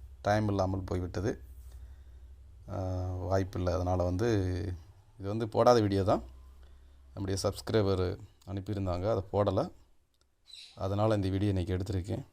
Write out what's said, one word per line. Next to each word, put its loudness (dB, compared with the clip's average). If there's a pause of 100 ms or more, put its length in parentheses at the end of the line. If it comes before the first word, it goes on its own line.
(220)
டைம் 2
இல்லாமல் 0
போய்விட்டது. -4 (1300)
ஆ, -8 (380)
வாய்ப்பில்லை. 0
அதனால 2
வந்து 0 (880)
இது -8
வந்து -4
போடாத 8
வீடியோ 4
தான். 2 (920)
நம்முடைய -4
சப்ஸ்கிரைபர் 2 (260)
அனுப்பியிருந்தாங்க, -4
அதை 0
போடலை. 2 (1040)
அதனால 2
இந்த 2
வீடியோ 2
இன்னைக்கு 0
எடுத்திருக்கேன். -4